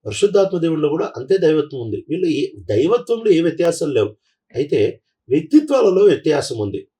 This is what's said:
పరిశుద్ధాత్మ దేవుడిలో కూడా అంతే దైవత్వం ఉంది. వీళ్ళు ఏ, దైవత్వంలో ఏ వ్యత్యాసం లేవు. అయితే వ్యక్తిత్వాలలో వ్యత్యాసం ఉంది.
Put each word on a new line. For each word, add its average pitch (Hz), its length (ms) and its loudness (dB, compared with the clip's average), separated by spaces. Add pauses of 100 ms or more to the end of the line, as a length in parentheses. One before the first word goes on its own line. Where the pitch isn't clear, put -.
పరిశుద్ధాత్మ 185 520 0
దేవుడిలో 160 300 -2
కూడా 156 280 -4
అంతే 131 220 -2
దైవత్వం 156 420 0
ఉంది. 107 280 -8
వీళ్ళు 180 180 -4
ఏ, 151 200 -2 (120)
దైవత్వంలో 220 720 0
ఏ 165 100 4
వ్యత్యాసం 165 500 -2
లేవు. 113 260 -2 (380)
అయితే 123 460 -2 (280)
వ్యక్తిత్వాలలో 220 720 2
వ్యత్యాసం 147 560 2
ఉంది. 101 300 -6 (100)